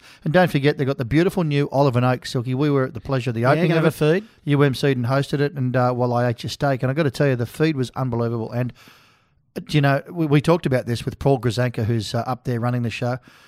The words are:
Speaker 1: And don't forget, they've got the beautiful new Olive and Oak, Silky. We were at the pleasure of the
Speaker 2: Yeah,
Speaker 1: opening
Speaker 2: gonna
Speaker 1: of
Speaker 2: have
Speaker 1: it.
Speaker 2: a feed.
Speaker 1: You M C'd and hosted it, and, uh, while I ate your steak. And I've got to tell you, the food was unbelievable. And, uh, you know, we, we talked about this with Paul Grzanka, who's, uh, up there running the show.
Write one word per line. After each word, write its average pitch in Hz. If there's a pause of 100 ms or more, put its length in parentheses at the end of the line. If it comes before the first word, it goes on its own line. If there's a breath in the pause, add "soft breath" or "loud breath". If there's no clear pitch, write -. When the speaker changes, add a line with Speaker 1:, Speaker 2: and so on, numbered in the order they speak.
(240 soft breath)
Speaker 1:
And 160
don't 175
forget, 147
they've 147
got 139
the 135
beautiful 170
new 143
Olive 135
and 123
Oak, 127
Silky. 127
We 143
were 139
at 131
the 107
pleasure 127
of -
the 113
Speaker 2:
Yeah, 127
Speaker 1:
opening 160
Speaker 2:
gonna 165
Speaker 1:
of 151
Speaker 2:
have -
Speaker 1:
it. 156
Speaker 2:
a 208
feed. - (140 soft breath)
Speaker 1:
You 143
M 139
C'd 139
and 120
hosted 139
it, 143
and, 127
uh, 127
while 123
I 120
ate -
your 120
steak. 135
And 131
I've 135
got 165
to 139
tell 151
you, 135
the 117
food 156
was 127
unbelievable. 117
And, 120 (840 soft breath)
uh, 180 (100)
you 151
know, 139
we, 170
we 143
talked 170
about 123
this 117
with -
Paul 139
Grzanka, 120
who's, 110
uh, 117
up 123
there 120
running 123
the 113
show. 123 (300 soft breath)